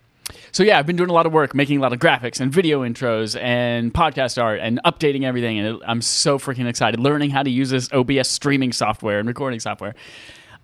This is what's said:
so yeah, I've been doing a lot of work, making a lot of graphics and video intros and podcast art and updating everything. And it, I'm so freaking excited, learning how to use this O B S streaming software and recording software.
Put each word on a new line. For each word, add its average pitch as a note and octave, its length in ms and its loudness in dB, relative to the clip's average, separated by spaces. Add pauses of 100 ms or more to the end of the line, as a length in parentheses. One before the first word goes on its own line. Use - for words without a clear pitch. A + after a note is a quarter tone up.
(520)
so F#3 100 2
yeah, G3 160 6
I've C#3+ 80 0
been F3 100 -2
doing F3+ 140 0
a - 20 -2
lot E3 140 6
of D#3+ 60 -2
work, D3+ 220 2
making C#3+ 240 2
a - 40 -2
lot B2 100 2
of B2 60 -2
graphics B2 420 2
and C3+ 120 -2
video D3+ 300 2
intros A#2 580 -2
and A#2+ 520 0
podcast C#3 500 0
art G#2+ 200 0
and A2+ 220 -2
updating C#3+ 400 0
everything. A#2+ 340 -2
And G#2+ 180 -4
it, - 100 -16
I'm A#2 160 -2
so - 360 0
freaking B2+ 300 -6
excited, A#2 320 0
learning D3 300 0
how C#3 120 0
to C#3 80 -2
use B2+ 200 0
this B2+ 220 -2
O C3 120 4
B C#3 140 0
S B2+ 100 0
streaming C3+ 440 0
software G#2+ 460 -2
and G#2+ 100 -2
recording B2 320 -6
software. G#2 340 -8 (680)